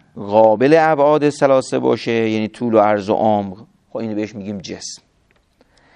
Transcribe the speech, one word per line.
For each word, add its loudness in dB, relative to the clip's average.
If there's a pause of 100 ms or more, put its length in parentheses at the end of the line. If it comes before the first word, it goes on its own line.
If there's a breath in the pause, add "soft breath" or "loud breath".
(160)
قابل 4
ابعاد 2
ثلاثه 0
باشه، -2
یعنی -2
طول -4
و 6
عرض 0
و 2
عمق، -2 (340)
خب -14
اینو -8
بهش -8
می‌گیم -12
جسم. -16 (920 soft breath)